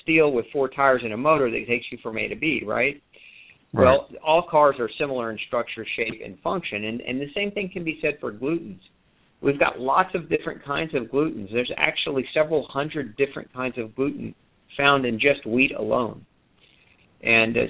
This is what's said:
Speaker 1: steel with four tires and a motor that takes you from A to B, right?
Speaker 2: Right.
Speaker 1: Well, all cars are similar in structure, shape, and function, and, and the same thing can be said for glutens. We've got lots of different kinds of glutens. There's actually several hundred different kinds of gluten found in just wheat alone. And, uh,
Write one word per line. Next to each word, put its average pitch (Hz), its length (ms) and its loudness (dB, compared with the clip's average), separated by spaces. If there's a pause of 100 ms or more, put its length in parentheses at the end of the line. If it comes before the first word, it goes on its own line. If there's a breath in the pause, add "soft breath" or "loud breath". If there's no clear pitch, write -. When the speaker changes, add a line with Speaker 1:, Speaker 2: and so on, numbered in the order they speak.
Speaker 1:
steel 160 300 4
with 117 200 0
four 139 160 0
tires 135 360 4
and 110 100 -4
a - 20 -4
motor 139 340 2
that 113 160 -4
takes 120 240 -2
you 123 120 -12
from 110 160 -8
A 107 100 -4
to 104 80 -8
B, 139 300 -2
right? 123 340 -2 (720 loud breath)
Speaker 2:
Right. 113 120 4
Speaker 1:
Well, 135 240 6 (160)
all 160 260 4
cars 147 280 6
are 117 120 -2 (100)
similar 127 300 -2
in 107 160 -8
structure, 117 400 -4 (100)
shape, 110 260 -4
and 101 180 -14
function, 165 440 -4
and, 113 160 -4
and 131 200 -6
the 143 140 -8
same 202 160 -2
thing 202 220 -6
can 180 100 -8
be 156 200 -6
said 147 180 0
for 123 100 -6
glutens. 117 500 -4 (640)
We've 139 160 2
got - 220 0
lots 143 340 2
of 160 160 -6
different 156 340 -4
kinds 160 300 -4
of 123 100 -2
glutens. 113 480 -2
There's 123 240 -2
actually 147 560 -2
several 156 380 2
hundred 139 460 -6
different - 360 -2
kinds 127 240 -6
of 113 200 -8
gluten 131 380 -4 (420)
found 139 280 4
in 117 100 0
just 135 320 2
wheat 127 300 2
alone. 110 480 -2 (1000 soft breath)
And, 113 340 4
uh, 117 140 4